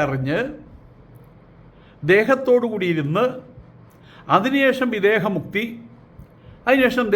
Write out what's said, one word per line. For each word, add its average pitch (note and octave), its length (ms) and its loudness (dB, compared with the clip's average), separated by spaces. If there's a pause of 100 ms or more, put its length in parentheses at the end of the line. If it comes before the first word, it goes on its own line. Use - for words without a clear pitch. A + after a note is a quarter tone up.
അറിഞ്ഞ് C3+ 360 -2 (1700)
ദേഹത്തോടു B3 600 2
കൂടി F#3+ 220 -4
ഇരുന്ന് D#3 320 -2 (1080)
അതിനുശേഷം C4 580 2
വിദേഹമുക്തി, G3+ 720 0 (1000)
അതിനുശേഷം B3 400 2 (100)